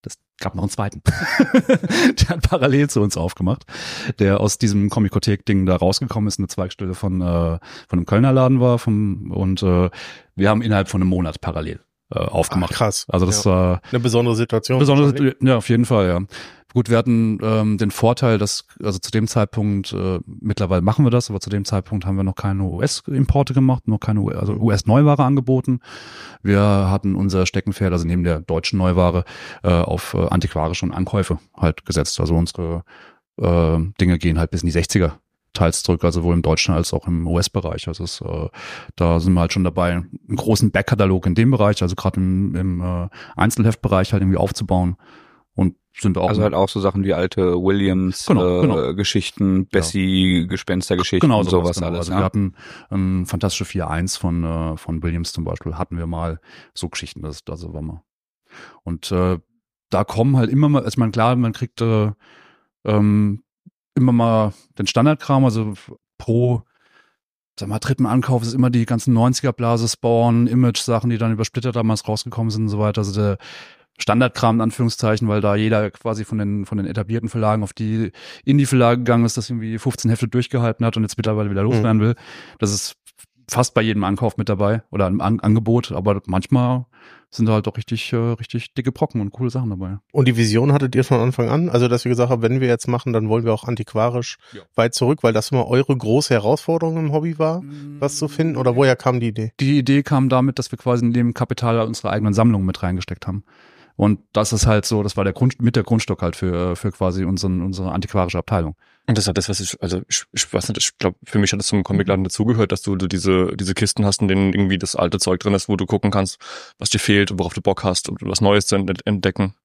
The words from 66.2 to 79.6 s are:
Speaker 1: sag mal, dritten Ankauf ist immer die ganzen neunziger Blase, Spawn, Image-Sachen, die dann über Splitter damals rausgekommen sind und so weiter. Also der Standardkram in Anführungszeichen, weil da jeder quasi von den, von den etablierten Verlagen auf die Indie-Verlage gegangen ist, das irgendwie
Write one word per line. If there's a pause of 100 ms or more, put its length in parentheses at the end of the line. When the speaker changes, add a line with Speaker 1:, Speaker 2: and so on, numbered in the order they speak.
Speaker 1:
sag
mal,
dritten
Ankauf
ist
immer
die
ganzen
neunziger
Blase,
Spawn,
Image-Sachen,
die
dann
über
Splitter
damals
rausgekommen
sind
und
so
weiter.
Also
der (600)
Standardkram
in
Anführungszeichen,
weil
da
jeder
quasi
von
den,
von
den
etablierten
Verlagen
auf
die (340)
Indie-Verlage
gegangen
ist,
das
irgendwie